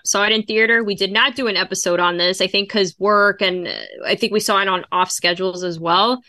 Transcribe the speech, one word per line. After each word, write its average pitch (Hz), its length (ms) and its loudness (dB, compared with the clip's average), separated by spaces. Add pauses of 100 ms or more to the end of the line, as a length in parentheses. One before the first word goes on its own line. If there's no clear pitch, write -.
Saw 202 200 2
it 220 80 0
in 220 100 0
theater. 226 400 2
We 202 140 -2
did 190 160 -2
not 247 240 2
do 262 100 -2
an 202 100 -2
episode 180 440 0
on 175 160 2
this, 180 240 0
I 190 60 0
think, 202 240 -2
'cause 196 280 0
work, 202 440 2
and, 180 260 -2
uh, - 40 -8 (320)
I 190 120 0
think 196 160 -2
we 208 80 2
saw 202 200 0
it 196 80 0
on 180 220 -2
off 185 200 0
schedules 180 520 -2
as 175 160 -6
well. 190 500 2